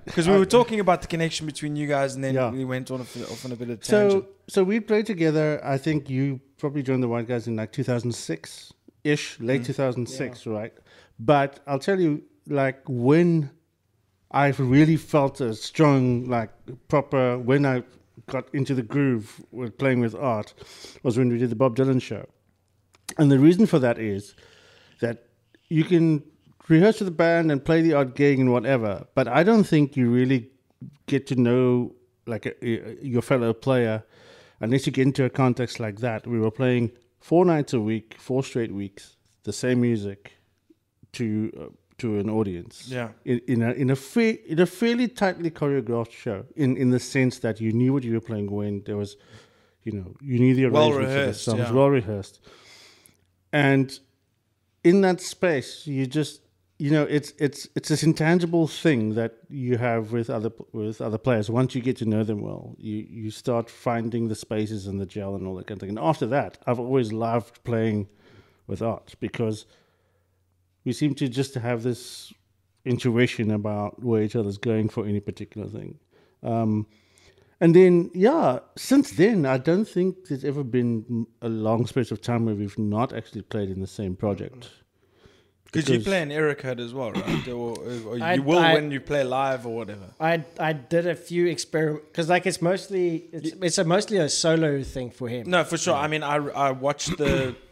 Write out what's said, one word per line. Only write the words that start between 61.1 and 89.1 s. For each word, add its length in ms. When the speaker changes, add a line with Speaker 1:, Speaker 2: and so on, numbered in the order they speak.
Speaker 2:
players. 320
Once 240
you 80
get 160
to 80
know 160
them 180
well, 380
you, 320
you 200
start 380
finding 600
the 80
spaces 500
and 140
the 60
gel 280
and 120
all 100
that 100
kind 100
of 40
thing. 100
And 80
after 280
that, 400
I've 120
always 340
loved 520
playing 440
with 160
Art 380
because 460
we 80
seem 240
to 120
just 260
have 280
this 500
intuition 640
about 520
where 200
each 140
other's 200
going 320
for 160
any 160
particular 460
thing. 320
Um, 440
and 140
then, 380
yeah, 460
since 360
then, 340
I 140
don't 260
think 440
there's 180
ever 180
been 640
a 80
long 360
space 240
of 120
time 240
where 80
we've 240
not 340
actually 300
played 260
in 140
the 40
same 300
project. 540
Speaker 1:
'Cause 160
you 100
Speaker 2:
Because 60
Speaker 1:
play 180
an 100
Eric 300
Hud 180
as 120
well, 200
right? 360
<clears throat> 120
Or, 160
or 140
Speaker 3:
I, 140
Speaker 1:
you 80
will 160
Speaker 3:
I, 160
Speaker 1:
when 160
you 100
play 220